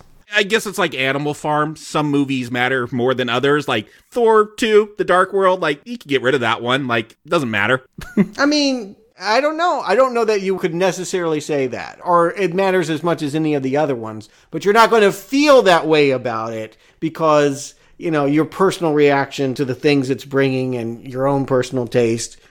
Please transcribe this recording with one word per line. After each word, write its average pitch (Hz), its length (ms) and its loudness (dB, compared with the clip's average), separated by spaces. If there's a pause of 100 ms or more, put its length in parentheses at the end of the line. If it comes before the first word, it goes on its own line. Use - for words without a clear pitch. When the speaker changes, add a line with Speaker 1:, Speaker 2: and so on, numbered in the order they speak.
(340)
Speaker 1:
I 214 80 2
guess 214 240 -2
it's 196 120 -8
like 180 160 -2
Animal 139 380 -2
Farm. 151 420 -2
Some 151 360 -4
movies 135 400 -2
matter 127 420 -2
more 127 220 0
than 123 160 -4
others. 139 360 0
Like 120 220 -4 (220)
Thor 220 460 2
two, 214 420 2
The 180 60 0
Dark 185 280 2
World, 185 280 2
like, 151 260 -2
you 240 100 -10
can 160 120 -14
get 135 120 2
rid 127 140 2
of 127 80 0
that 113 180 0
one. 127 260 -2
Like, 117 260 -2
it - 180 -20
doesn't 147 200 0
matter. 107 360 0 (240)
<laughs> - 260 0
Speaker 2:
I 262 80 0
mean, 269 500 0 (240)
I 208 220 0
don't 302 160 -2
know. 330 240 0
I 185 140 -2
don't 254 180 2
know 233 140 0
that 208 160 0
you 185 160 -2
could 165 160 -4
necessarily 170 640 -2
say 143 280 -2
that, 87 360 -12
or 170 280 2
it 190 200 -4
matters 185 380 0
as 147 120 -4
much 160 200 -2
as 143 120 -4
any 156 200 -2
of 139 80 -2
the 131 160 -2
other 139 180 -2
ones, 110 320 -12 (220)
but 156 160 -8
you're 202 80 4
not 226 160 6
gonna 202 220 4
feel 269 500 4
that 170 240 4
way 151 240 2
about 117 420 -4
it 110 240 -10 (240)
because, 151 760 0 (220)
you 170 140 -6
know, 147 160 0
your 147 180 2
personal 170 480 -2
reaction 139 600 0
to 143 100 -4
the 127 100 -4
things 139 360 0
it's 131 160 -6
bringing 131 500 -2
and 117 320 -10
your 131 180 -4
own 139 200 0
personal 127 400 0
taste. 117 500 -2 (140)